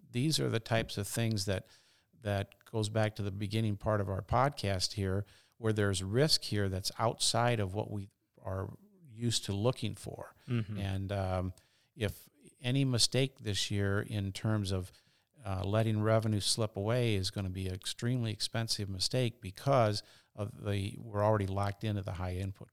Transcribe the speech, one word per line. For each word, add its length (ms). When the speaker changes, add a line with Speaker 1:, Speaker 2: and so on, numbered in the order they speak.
Speaker 1:
these 300
are 80
the 120
types 360
of 100
things 380
that, 220
that 320
goes 180
back 280
to 60
the 80
beginning 460
part 240
of 80
our 140
podcast 720
here, 320
where 140
there's 300
risk 420
here 240
that's 300
outside 600
of 140
what 160
we 180
are 280
used 320
to 80
looking 420
for. 400
Speaker 2:
Mm-hmm. 300
Speaker 1:
And, 340
um, 400
if 180
any 220
mistake 560
this 300
year 300
in 320
terms 400
of, 180
uh, 200
letting 380
revenue 380
slip 360
away 400
is 140
gonna 200
be 160
an 80
extremely 560
expensive 580
mistake 520
because 640
of 140
the, 340
we're 260
already 220
locked 380
into 180
the 100
high 220
input 380